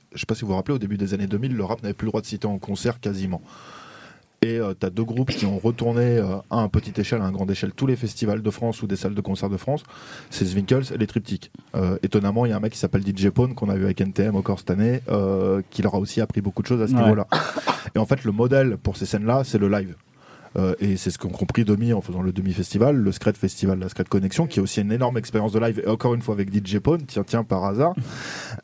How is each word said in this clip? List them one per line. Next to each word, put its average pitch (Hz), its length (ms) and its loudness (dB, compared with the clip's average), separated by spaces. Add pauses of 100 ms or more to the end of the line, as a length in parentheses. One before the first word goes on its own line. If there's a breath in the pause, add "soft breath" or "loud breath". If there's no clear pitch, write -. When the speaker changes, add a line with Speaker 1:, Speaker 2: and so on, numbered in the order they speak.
(140)
Speaker 1:
Je - 60 -10
sais - 60 -10
pas 113 80 0
si - 80 -8
vous 107 60 -4
vous 95 60 0
rappelez, 95 200 -2
au 135 40 0
début 104 180 -4
des 98 160 -2
années 98 140 -2
deux 101 120 -2
mille, 131 160 -4
le 104 100 -2
rap 110 180 -4
n'avait 101 120 -4
plus - 120 -6
le 110 40 -2
droit 107 120 -2
de - 40 -12
citer 107 200 -6
en 101 120 -4
concert 117 420 -4
quasiment. 95 420 -4 (1000 loud breath)
Et, 113 140 0
euh, 101 200 -2
t'as 95 120 -2
deux 107 140 -2
groupes 123 260 -2
qui - 160 -2
ont 98 120 0
retourné, 117 440 0 (160)
euh, 98 180 0 (140)
à - 80 0
un 107 100 2
petite 107 300 -2
échelle, 98 240 0
à - 20 0
une 95 80 0
grande 95 180 -2
échelle, 98 220 -2
tous - 140 -2
les 131 100 2
festivals 110 460 -2
de 104 80 -2
France 113 320 -4
ou 107 40 -4
des 98 100 -2
salles 101 180 -4
de 101 80 -4
concert 95 260 -4
de 98 80 -4
France. 143 260 -4 (460 loud breath)
C'est - 160 -2
Zwinkels 98 400 2 (100)
et 107 40 -2
les 107 80 0
Triptyques. - 440 -4 (240)
Euh, 92 280 2
étonnamment, 101 420 2
il 117 60 2
y - 20 0
a 104 40 0
un 104 40 -2
mec 110 120 -2
qui - 60 -14
s'appelle - 240 2
D 98 140 0
J 98 140 4
Pone, 123 240 2
qu'on 104 160 -2
a 98 60 2
vu 95 80 2
avec 95 180 2
N 95 100 -2
T 98 120 2
M 107 120 0
encore 98 220 0
cette - 120 -4
année, 110 380 2
euh, 95 640 2
qui - 120 -4
leur 101 120 4
a 101 40 2
aussi 98 220 -2
appris 107 220 -2
beaucoup 98 200 -2
de - 40 -8
choses 123 160 2
à 110 60 2
ce 127 60 2
Speaker 2:
Ouais. 120 80 6
Speaker 1:
niveau-là. 107 240 6 (680 loud breath)
Et - 40 0
en 110 80 4
fait, 135 180 2
le 107 80 2
modèle 123 440 4
pour 95 220 -2
ces 123 80 -4
scènes-là, 117 380 2
c'est 117 140 2
le 101 100 4
live. 98 260 0 (600 loud breath)
Euh, 92 220 2
et 98 180 2
c'est 92 140 -2
ce - 80 -4
qu'ont 90 120 -4
compris - 340 0
Domi 104 300 2
en 98 60 0
faisant 90 220 -4
le 95 100 0
Demi 95 200 -2
Festival, 104 440 2
le 101 160 4
Scred - 240 0
Festival, 95 420 0
la 92 100 -4
Scred - 200 -4
Connection, 98 380 2
qui - 140 -4
est - 20 6
aussi 98 200 -2
une 104 100 0
énorme 123 240 0
expérience 107 360 -2
de 110 60 2
live, 113 260 0
et 92 40 -2
encore 117 260 2
une 120 80 -2
fois 107 120 -2
avec 98 160 -2
D 104 120 2
J 98 180 0
Pone, 160 260 2
tiens, 101 200 -2
tiens, 117 180 0
par 95 200 0
hasard. 127 300 2 (680 loud breath)